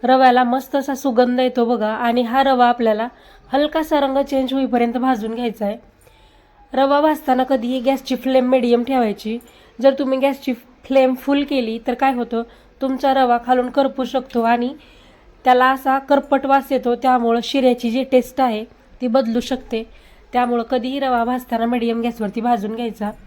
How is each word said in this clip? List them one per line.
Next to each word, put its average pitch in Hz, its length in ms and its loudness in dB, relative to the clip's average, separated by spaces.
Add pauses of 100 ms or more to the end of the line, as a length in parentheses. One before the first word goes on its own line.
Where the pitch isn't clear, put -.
रव्याला 254 420 4
मस्त 262 320 -4
असा 277 180 -2
सुगंध 247 460 0
येतो 247 260 0
बघा. 226 220 -2
आणि 233 340 -2
हा 247 220 0
रवा 254 240 4
आपल्याला 233 400 0 (400)
हलकासा 302 520 0
रंग 269 200 0
चेंज 269 320 -2
होईपर्यंत 240 440 0
भाजून 233 380 -2
घ्यायचा 233 320 -6
आहे. 214 100 -6 (960)
रवा 277 280 2
भाजताना 294 440 0
कधीही 254 360 -2
गॅसची 262 360 -2
फ्लेम 254 340 0
मीडियम 240 340 2
ठेवायची. 226 540 -2 (400)
जर 269 200 4
तुम्ही 262 200 0
गॅसची 269 340 -2 (320)
फ्लेम 262 320 4
फुल 285 280 0
केली 240 420 -4
तर 247 80 -2
काय 269 200 0
होतं, 233 280 -4 (380)
तुमचा 269 340 0
रवा 247 320 4
खालून 254 240 2
करपू 269 340 0
शकतो 254 380 -4
आणि 240 260 0 (760)
त्याला 254 220 6
असा 269 340 0
करपट 277 460 2
वास 269 260 2
येतो, 247 240 0
त्यामुळं 240 460 2
शिऱ्याची 247 480 0
जी 254 140 -2
टेस्ट 254 360 0
आहे 226 240 0 (360)
ती 254 60 -4
बदलू 233 340 0
शकते. 247 420 -6 (500)
त्यामुळं 240 320 0
कधीही 254 360 -4
रवा 254 240 0
भाजताना 240 420 -4
मीडियम 233 360 -2
गॅसवरती 226 380 -4
भाजून 214 340 -2
घ्यायचा. 220 360 -6 (160)